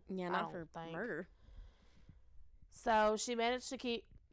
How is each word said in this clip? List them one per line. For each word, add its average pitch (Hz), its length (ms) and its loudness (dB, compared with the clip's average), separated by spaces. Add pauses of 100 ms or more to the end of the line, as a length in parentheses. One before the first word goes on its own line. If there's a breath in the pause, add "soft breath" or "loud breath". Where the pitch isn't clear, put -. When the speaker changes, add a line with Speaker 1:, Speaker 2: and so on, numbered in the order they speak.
Speaker 1:
Yeah, 185 220 -2
Speaker 2:
I - 20 0
Speaker 1:
not 170 120 4
Speaker 2:
don't 160 100 -6
Speaker 1:
for 170 200 -6
Speaker 2:
think. 165 200 -8
Speaker 1:
murder. 180 340 -4 (1400 soft breath)
Speaker 2:
So 214 460 4
she 240 180 0
managed 240 340 2
to 262 80 -4
keep, 233 280 -2 (280)